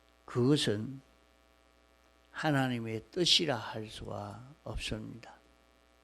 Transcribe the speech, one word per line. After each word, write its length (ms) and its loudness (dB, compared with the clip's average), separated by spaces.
그것은 760 2
하나님의 800 0
뜻이라 440 4
할 320 -6
수가 640 -10
없습니다. 720 -8